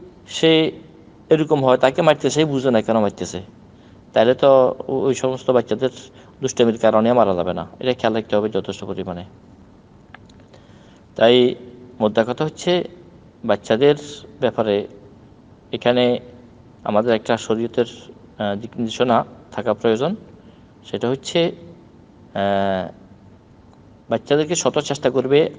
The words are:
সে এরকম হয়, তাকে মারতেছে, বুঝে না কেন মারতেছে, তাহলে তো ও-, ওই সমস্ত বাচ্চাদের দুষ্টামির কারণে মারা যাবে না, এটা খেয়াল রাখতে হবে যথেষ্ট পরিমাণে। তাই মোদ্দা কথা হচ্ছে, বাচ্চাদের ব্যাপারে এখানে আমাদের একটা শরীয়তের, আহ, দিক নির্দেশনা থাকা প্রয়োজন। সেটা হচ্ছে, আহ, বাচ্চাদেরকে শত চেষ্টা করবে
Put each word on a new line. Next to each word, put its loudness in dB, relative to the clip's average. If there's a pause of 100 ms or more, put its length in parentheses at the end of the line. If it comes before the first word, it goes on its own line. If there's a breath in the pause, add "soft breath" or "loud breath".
(280)
সে 2 (580)
এরকম 2
হয়, 6
তাকে 2
মারতেছে, 2
বুঝে 0
না 2
কেন 0
মারতেছে, -4 (680 soft breath)
তাহলে 4
তো 4 (140)
ও-, -6
ওই -2
সমস্ত -4
বাচ্চাদের 0 (520 loud breath)
দুষ্টামির 0
কারণে 2
মারা 4
যাবে -2
না, -8 (140)
এটা -2
খেয়াল -2
রাখতে -4
হবে 0
যথেষ্ট -8
পরিমাণে। -10 (1900 soft breath)
তাই 4 (460)
মোদ্দা 0
কথা -4
হচ্ছে, -2 (600)
বাচ্চাদের 2 (460)
ব্যাপারে -2 (840)
এখানে 0 (680)
আমাদের 0
একটা -2
শরীয়তের, -2
আহ, -10
দিক -10
নির্দেশনা 0 (280)
থাকা -4
প্রয়োজন। -2 (760 loud breath)
সেটা -4
হচ্ছে, -4
আহ, -6 (1160)
বাচ্চাদেরকে -2
শত -2
চেষ্টা -2
করবে 2